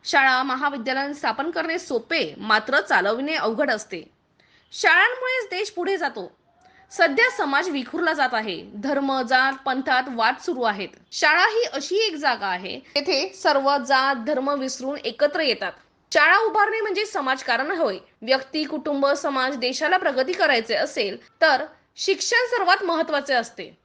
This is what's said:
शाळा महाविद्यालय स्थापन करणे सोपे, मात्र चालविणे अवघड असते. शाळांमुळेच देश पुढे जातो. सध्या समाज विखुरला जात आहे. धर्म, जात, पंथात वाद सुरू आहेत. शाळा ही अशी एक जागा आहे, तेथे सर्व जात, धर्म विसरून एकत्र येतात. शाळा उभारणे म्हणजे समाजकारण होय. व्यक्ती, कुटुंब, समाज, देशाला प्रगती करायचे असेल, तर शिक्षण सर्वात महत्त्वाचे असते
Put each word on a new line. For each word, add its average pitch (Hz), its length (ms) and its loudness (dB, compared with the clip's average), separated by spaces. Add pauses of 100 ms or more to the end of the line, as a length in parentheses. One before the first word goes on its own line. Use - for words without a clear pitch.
शाळा 269 380 4
महाविद्यालय 269 680 -2
स्थापन 285 380 -4
करणे 330 280 -2
सोपे, 285 420 -2 (180)
मात्र 220 420 2
चालविणे 254 540 0
अवघड 226 360 0
असते. 208 280 -6 (760)
शाळांमुळेच 494 800 2
देश 392 180 -4
पुढे 359 280 -2
जातो. 196 280 -6 (680)
सध्या 349 400 4
समाज 302 380 -2
विखुरला 311 440 -2
जात 262 200 0
आहे. 220 220 -2 (280)
धर्म, 269 280 0 (180)
जात, 262 360 2
पंथात 262 380 0 (120)
वाद 226 200 2 (100)
सुरू 262 180 -2
आहेत. 202 320 -2 (160)
शाळा 339 360 4
ही 453 160 2 (100)
अशी 359 320 -2
एक 359 100 -2
जागा 254 320 0
आहे, 185 300 -4 (180)
तेथे 285 240 0 (140)
सर्व 277 360 2 (180)
जात, 269 400 2
धर्म 269 220 0 (100)
विसरून 262 440 -6
एकत्र 294 380 0
येतात. 208 300 -2 (400)
शाळा 330 340 6
उभारणे 440 360 2
म्हणजे 415 240 -2
समाजकारण 262 680 -2
होय. 285 260 -2 (240)
व्यक्ती, 262 420 -2
कुटुंब, 294 420 -2 (120)
समाज, 269 400 -2
देशाला 262 400 0
प्रगती 285 360 0
करायचे 262 420 2
असेल, 202 420 -2 (240)
तर 302 240 4 (320)
शिक्षण 480 500 0
सर्वात 392 360 2
महत्त्वाचे 311 500 0
असते 233 300 -2 (220)